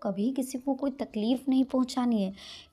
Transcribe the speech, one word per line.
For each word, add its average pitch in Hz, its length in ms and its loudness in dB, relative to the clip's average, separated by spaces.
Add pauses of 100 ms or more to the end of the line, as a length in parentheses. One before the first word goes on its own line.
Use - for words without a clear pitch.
कभी 208 300 0
किसी 262 260 -4
को 269 160 0
कोई 277 180 -2
तकलीफ़ 233 560 -2
नहीं 262 160 6
पहुँचानी 247 580 2
है, 190 100 -2 (400)